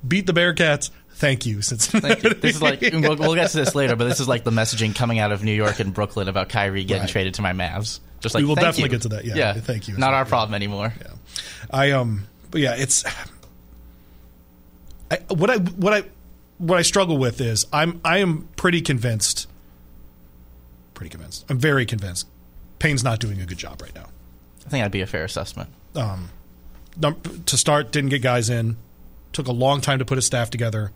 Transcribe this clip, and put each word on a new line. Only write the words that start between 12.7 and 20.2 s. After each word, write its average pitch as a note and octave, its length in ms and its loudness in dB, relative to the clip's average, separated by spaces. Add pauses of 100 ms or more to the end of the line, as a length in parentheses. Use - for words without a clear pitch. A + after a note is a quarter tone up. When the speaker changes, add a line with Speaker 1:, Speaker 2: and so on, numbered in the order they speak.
Speaker 1:
it's, C3 280 0 (2000)
I, - 80 -2 (100)
what F#3+ 220 2
I, B3 80 4
what F3+ 360 2
I, G3+ 80 2 (560)
what F3 200 2
I F3 40 4
struggle E3+ 360 4
with B2 220 0
is A2+ 320 0
I'm, E3 320 2
I E3+ 140 4
am F3 380 2
pretty F3 240 2
convinced, A#2+ 680 0 (1500)